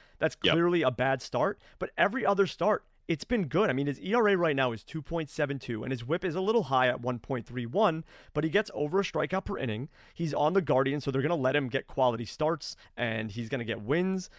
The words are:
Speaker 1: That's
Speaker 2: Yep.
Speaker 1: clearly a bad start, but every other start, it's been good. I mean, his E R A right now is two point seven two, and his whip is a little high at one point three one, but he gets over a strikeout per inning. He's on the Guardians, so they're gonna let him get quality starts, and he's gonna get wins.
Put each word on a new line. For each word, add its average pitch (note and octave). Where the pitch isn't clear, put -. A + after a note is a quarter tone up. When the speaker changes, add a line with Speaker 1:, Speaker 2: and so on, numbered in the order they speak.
Speaker 1:
That's D#3+
Speaker 2:
Yep. F2+
Speaker 1:
clearly E3+
a C3
bad B2+
start, C#3+
but -
every G3
other G3
start, -
it's D#3+
been G#3+
good. F3
I B2+
mean, C#3+
his C#3
E F#3
R A3+
A G3
right D#3+
now C3
is A2
two D#3+
point D#3+
seven C#3
two, A2+
and B2+
his A#2
whip D#3+
is E3
a F#3+
little G#3+
high B2+
at A#2+
one B2
point B2
three A#2+
one, D#3+
but D3+
he D#3+
gets G3
over D3+
a -
strikeout F3
per G3
inning. A#2
He's D#3+
on D#3
the F#3+
Guardians, C#3
so C#3+
they're C3+
gonna D#3+
let C3+
him C#3
get B2
quality A#2+
starts, -
and A2+
he's A2+
gonna A#2+
get G#2+
wins. F3+